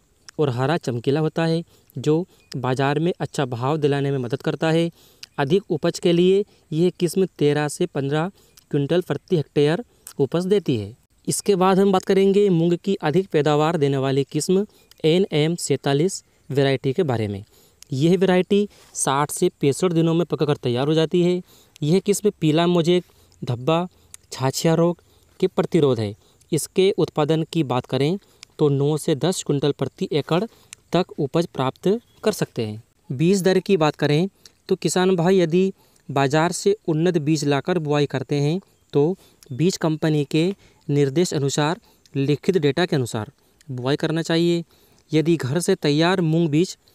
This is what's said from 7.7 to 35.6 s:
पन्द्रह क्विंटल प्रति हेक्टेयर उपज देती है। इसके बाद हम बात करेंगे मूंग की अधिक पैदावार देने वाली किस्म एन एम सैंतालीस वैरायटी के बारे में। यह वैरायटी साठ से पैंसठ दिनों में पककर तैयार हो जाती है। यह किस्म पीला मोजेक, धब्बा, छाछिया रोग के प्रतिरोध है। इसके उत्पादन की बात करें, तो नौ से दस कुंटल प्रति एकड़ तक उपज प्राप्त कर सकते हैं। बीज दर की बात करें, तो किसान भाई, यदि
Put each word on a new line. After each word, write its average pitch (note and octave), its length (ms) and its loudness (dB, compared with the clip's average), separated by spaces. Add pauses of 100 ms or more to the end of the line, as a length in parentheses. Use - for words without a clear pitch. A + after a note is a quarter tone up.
पन्द्रह D#3 460 -4 (400)
क्विंटल D3+ 300 0
प्रति D#3 340 -4
हेक्टेयर D3+ 480 0 (360)
उपज E3 260 -2
देती F#3 320 0
है। G#2 180 -8 (320)
इसके - 280 -2
बाद F#3 240 2
हम G3+ 120 4
बात F#3 120 2
करेंगे G3 460 4
मूंग E3+ 340 2
की G3 120 -2
अधिक E3+ 320 0
पैदावार D3+ 500 2
देने C#3 200 0
वाली C3+ 260 0
किस्म F#3 420 0 (400)
एन E3 260 4
एम D#3 240 0
सैंतालीस C#3+ 680 -2 (280)
वैरायटी C3+ 420 0
के F#3+ 100 0
बारे A2+ 240 -2
में। G2+ 160 -8 (500)
यह E3 240 2
वैरायटी F#3 500 2 (260)
साठ C#3+ 380 0
से - 180 0 (120)
पैंसठ E3 320 0
दिनों E3 200 2
में E3+ 120 0
पककर D3 300 -2
तैयार B2+ 320 -2
हो D#3 60 2
जाती D#3+ 300 2
है। F3+ 180 0 (420)
यह D#3+ 160 2
किस्म G3+ 320 -2 (100)
पीला D#3+ 260 2
मोजेक, F3 360 2 (380)
धब्बा, D#3 460 -2 (440)
छाछिया C3+ 420 -2
रोग E3+ 280 0 (380)
के F#3 80 0
प्रतिरोध D3 520 0
है। G#2 160 -4 (360)
इसके F#3 460 0
उत्पादन D#3+ 460 0
की D#3+ 200 -2
बात B2 220 -2
करें, C#3+ 320 -2 (420)
तो D3+ 100 4
नौ C#3+ 280 0
से D#3 180 -2
दस E3 280 -2
कुंटल C#3+ 280 0
प्रति - 400 -6
एकड़ D#3+ 320 -2 (480)
तक E3+ 280 0
उपज E3 280 -2
प्राप्त F3+ 520 -2 (240)
कर G#3+ 80 0
सकते - 340 -6
हैं। G#2+ 180 -10 (280)
बीज E3+ 320 2
दर F#3+ 160 2
की F#3+ 180 0
बात D3+ 180 2
करें, D3+ 320 0 (420)
तो F#3+ 60 0
किसान F#3 400 0
भाई, F3+ 220 2
यदि F#3 360 2 (360)